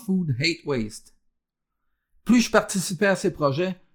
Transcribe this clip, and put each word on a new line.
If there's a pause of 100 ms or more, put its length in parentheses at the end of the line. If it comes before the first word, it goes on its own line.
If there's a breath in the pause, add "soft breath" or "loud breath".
Food
Hate
Waste. (1080)
Plus
je
participais
à
ces
projets, (140)